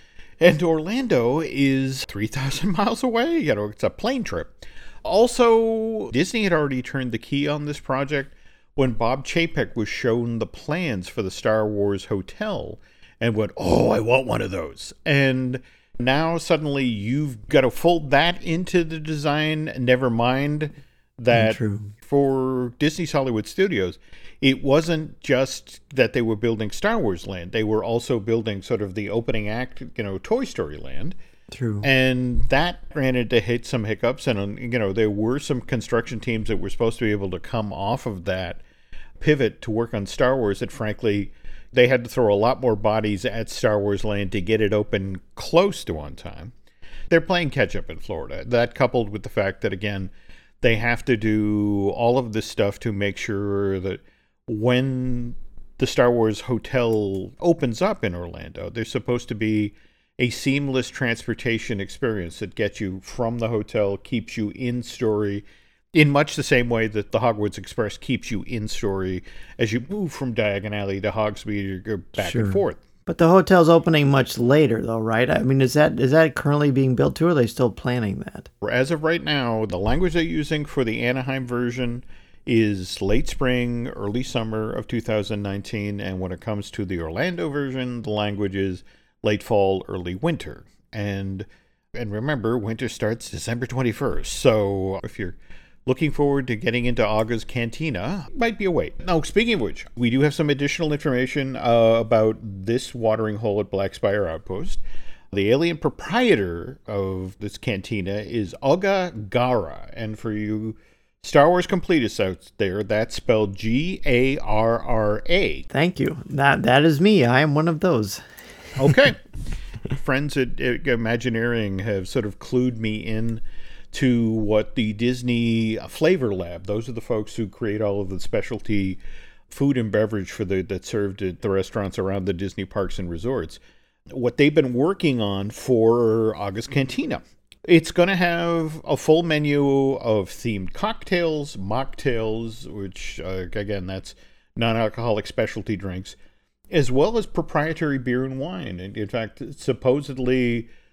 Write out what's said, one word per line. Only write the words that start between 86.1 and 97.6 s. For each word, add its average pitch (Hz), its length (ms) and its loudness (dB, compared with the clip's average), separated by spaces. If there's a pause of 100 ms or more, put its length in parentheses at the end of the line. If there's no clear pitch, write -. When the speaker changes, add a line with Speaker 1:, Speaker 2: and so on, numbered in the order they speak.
Speaker 1:
when 92 120 -6
it 87 80 -10
comes 104 320 -6
to 104 120 -6
the 90 160 -4
Orlando 156 480 -4
version, 131 540 -6
the 107 80 -6
language 104 460 -2
is 95 280 -2 (380)
late 107 200 0
fall, 98 460 2
early 90 260 -6
winter. 151 500 -4 (280)
And, 98 540 -6 (480)
and 113 180 -6
remember, 120 460 -2
winter 113 320 -4
starts 113 400 -4
December 120 360 -6
twenty-first. 120 680 -2
So 98 680 2
if - 160 -12
you're 92 180 -6 (500)
looking 143 240 0
forward 143 360 2
to 123 80 -2
getting 117 300 0
into 117 220 2
Aga's 110 380 0
Cantina, 131 920 -4